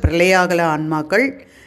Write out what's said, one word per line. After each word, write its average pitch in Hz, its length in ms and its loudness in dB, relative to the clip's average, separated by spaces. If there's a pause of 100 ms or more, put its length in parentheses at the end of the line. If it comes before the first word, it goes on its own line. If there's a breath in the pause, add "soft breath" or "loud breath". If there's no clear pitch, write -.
பிரளயாகல 180 540 2
ஆன்மாக்கள். 156 720 -2 (340 loud breath)